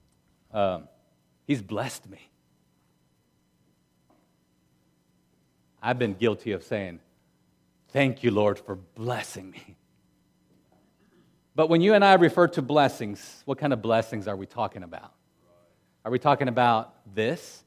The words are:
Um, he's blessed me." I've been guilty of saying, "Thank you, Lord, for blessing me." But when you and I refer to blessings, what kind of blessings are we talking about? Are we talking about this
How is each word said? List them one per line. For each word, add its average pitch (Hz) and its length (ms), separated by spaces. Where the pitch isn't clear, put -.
Um, 92 360
he's 135 160
blessed 107 480
me." 98 100
I've 123 180
been 113 160
guilty 107 380
of 92 120
saying, 95 360
"Thank 135 340
you, 120 80
Lord, 104 280
for - 160
blessing 95 800
me." - 240
But 160 120
when 170 120
you 202 140
and 202 100
I 196 100
refer 175 340
to 165 140
blessings, 127 840
what 135 140
kind 147 140
of 117 80
blessings 110 460
are 104 80
we 98 100
talking 104 380
about? 85 300
Are 113 60
we 127 80
talking 139 300
about 117 680
this 117 520